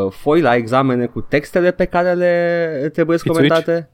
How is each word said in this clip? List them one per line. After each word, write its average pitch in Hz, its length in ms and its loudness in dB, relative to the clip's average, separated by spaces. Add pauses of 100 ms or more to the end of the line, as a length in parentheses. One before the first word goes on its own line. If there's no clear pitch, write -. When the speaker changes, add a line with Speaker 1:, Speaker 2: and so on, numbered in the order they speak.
(100)
Speaker 1:
foi 151 300 0
la 123 140 4
examene 123 520 0
cu 120 140 -8
textele 175 500 0
pe 180 140 -2
care 180 280 0
le 170 800 -2
trebuie 165 240 0
Speaker 2:
Fițuici? 160 200 -2
Speaker 1:
comentate. 165 580 0